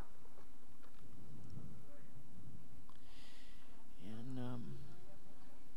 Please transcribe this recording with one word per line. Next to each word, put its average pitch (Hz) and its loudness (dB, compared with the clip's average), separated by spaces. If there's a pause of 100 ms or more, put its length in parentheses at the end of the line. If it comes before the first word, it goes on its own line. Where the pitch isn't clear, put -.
(4000)
And, 117 0
um, 123 0 (1120)